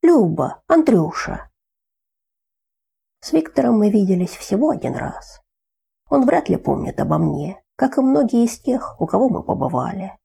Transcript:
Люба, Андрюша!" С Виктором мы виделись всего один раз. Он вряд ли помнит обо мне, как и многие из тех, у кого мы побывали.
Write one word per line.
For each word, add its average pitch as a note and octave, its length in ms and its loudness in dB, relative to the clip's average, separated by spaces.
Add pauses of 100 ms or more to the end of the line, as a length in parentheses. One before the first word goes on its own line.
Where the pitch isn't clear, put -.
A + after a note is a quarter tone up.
Люба, F#3 640 2
Андрюша!" A#3 800 2 (1700)
С - 120 -10
Виктором C4 460 0
мы G#3 100 4
виделись F#3 460 0
всего A#3+ 340 -2
один C#3 260 -4
раз. - 460 -12 (680)
Он C4+ 180 2
вряд - 200 0
ли - 100 0
помнит - 420 -4
обо C#3+ 180 -2
мне, D3+ 460 -4 (120)
как - 220 -2
и C#4 40 2
многие C4 440 2
из A#3 140 -6
тех, - 420 -4
у E3 60 -4
кого B3 220 0
мы - 120 -2
побывали. F3+ 840 -4